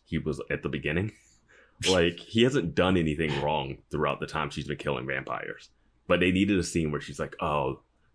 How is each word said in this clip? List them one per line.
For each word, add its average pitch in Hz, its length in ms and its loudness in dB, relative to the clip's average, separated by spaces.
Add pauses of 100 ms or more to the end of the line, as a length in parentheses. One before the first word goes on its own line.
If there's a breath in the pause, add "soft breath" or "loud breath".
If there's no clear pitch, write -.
he 80 140 -4
was 73 200 -4 (120)
at 71 100 -4
the - 80 -4
beginning. 76 480 -2
<laughs> - 40 -20 (680 soft breath)
Like, 87 300 4
he 110 240 2
hasn't 120 320 2
done 92 220 4
anything 76 440 0
wrong 71 360 -2 (120)
throughout 73 300 0
the 73 80 -6
time 76 220 -4
she's 71 180 -8
been 71 100 -4
killing 65 300 -4
vampires. 64 600 -8 (400)
But 87 100 4
they 90 100 4
needed 95 300 4
a 85 40 0
scene 80 280 0
where 71 80 -2
she's 73 220 -12
like, 71 200 -8
"Oh, 69 380 -2 (360)